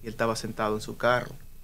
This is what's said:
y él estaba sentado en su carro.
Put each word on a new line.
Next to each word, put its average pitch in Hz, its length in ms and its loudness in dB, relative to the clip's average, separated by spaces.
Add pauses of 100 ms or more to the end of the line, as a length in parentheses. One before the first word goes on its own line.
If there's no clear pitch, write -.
y 120 40 -10
él 107 60 -6
estaba 113 240 2
sentado 107 400 0
en 104 60 -4
su - 140 -8
carro. 123 360 4 (320)